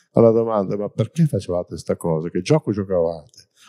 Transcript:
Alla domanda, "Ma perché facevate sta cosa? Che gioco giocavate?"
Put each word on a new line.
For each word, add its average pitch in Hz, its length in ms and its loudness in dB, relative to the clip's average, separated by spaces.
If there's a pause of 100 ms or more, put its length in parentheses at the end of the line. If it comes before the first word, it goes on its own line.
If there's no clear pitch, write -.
(120)
Alla 117 180 6
domanda, 110 460 0
"Ma 101 120 -6
perché 151 380 0
facevate 90 500 -4
sta 92 200 -4
cosa? 82 320 -4
Che 90 120 -4
gioco 135 320 0
giocavate?" 87 800 -4 (180)